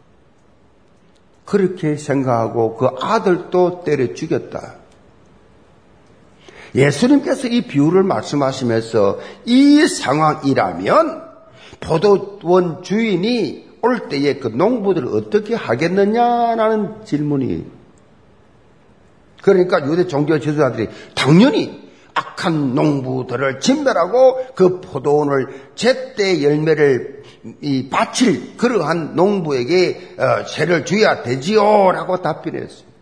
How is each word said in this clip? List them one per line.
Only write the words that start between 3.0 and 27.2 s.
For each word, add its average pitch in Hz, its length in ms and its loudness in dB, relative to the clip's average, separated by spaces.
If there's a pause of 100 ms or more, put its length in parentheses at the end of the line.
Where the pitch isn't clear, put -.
아들도 180 840 0
때려 131 300 -2
죽였다. - 600 -8 (2000)
예수님께서 247 760 2
이 240 140 0
비유를 160 400 2
말씀하시면서 117 1160 0 (280)
이 285 400 6
상황이라면 139 1400 0 (580)
포도원 170 1000 0
주인이 208 1000 -2
올 233 280 -2
때에 139 300 -2
그 120 100 -6
농부들을 180 600 -2
어떻게 208 460 -2
하겠느냐라는 220 1500 0
질문이, 143 760 -4 (1600)
그러니까 180 460 2
유대 170 220 0
종교 147 320 0
지도자들이 127 480 -2 (260)
당연히 190 720 2 (240)
악한 147 600 -4
농부들을 131 880 -2
진멸하고 254 800 2 (160)
그 185 240 2
포도원을 139 960 -2
제때 196 680 -2
열매를 151 800 0 (380)